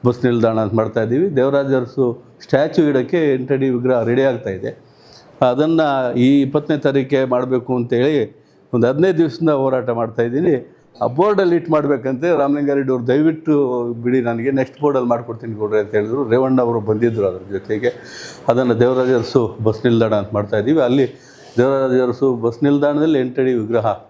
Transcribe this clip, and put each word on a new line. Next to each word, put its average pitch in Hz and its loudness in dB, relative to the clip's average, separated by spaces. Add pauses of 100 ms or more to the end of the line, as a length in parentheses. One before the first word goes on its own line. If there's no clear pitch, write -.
ಬಸ್ 123 0
ನಿಲ್ದಾಣ 113 2
ಅಂತ 110 -2
ಮಾಡ್ತಾಯಿದ್ದೀವಿ. 117 0
ದೇವರಾಜ 139 0
ಅರಸು 123 -2 (180)
ಸ್ಟ್ಯಾಚ್ಯು 156 2
ಇಡೋಕ್ಕೆ 143 2
ಎಂಟು 131 -2
ಅಡಿ 135 0
ವಿಗ್ರಹ 123 0
ರೆಡಿ 123 2
ಆಗ್ತಾಯಿದೆ. 113 -4 (680)
ಅದನ್ನು 143 0
ಈ 135 4
ಇಪ್ಪತ್ತನೇ 147 -2
ತಾರೀಕಿಗೆ 135 0
ಮಾಡಬೇಕು 127 -2
ಅಂತೇಳಿ 123 -2 (280)
ಒಂದು 120 2
ಹದಿನೈದು 160 2
ದಿವಸದಿಂದ 160 0
ಹೋರಾಟ 131 0
ಮಾಡ್ತಾಯಿದ್ದೀನಿ. 120 -2 (240)
ಆ 117 -2
ಬೋರ್ಡಲ್ಲಿ 180 0
ಇಟ್ಟು 165 -2
ಮಾಡಬೇಕಂತೆ 147 0
ರಾಮಲಿಂಗಾರೆಡ್ಡಿ 139 0
ಅವ್ರು, 123 -2
"ದಯವಿಟ್ಟು 143 0 (100)
ಬಿಡಿ, 123 0
ನನಗೆ 117 -2
ನೆಕ್ಸ್ಟ್ 135 -4
ಬೋರ್ಡಲ್ಲಿ 131 0
ಮಾಡ್ಕೊಡ್ತೀನಿ 113 -4
ಕೊಡ್ರಿ" 107 -2
ಅಂತ 104 -4
ಹೇಳಿದ್ರು. 113 -2
ರೇವಣ್ಣ 127 2
ಅವರು 117 0
ಬಂದಿದ್ದರು 107 0
ಅದ್ರ 95 -6
ಜೊತೆಗೆ. 110 -4 (540)
ಅದನ್ನು 120 2
ದೇವರಾಜ 127 2
ಅರಸು 117 0
ಬಸ್ 110 0
ನಿಲ್ದಾಣ 113 2
ಅಂತ 98 -2
ಮಾಡ್ತಾಯಿದ್ದೀವಿ. 107 0
ಅಲ್ಲಿ 127 2 (500)
ದೇವರಾಜ 131 2
ಅರಸು 123 0
ಬಸ್ 117 -4
ನಿಲ್ದಾಣದಲ್ಲಿ 147 2
ಎಂಟು 127 -4
ಅಡಿ 127 0
ವಿಗ್ರಹ 113 -2 (240)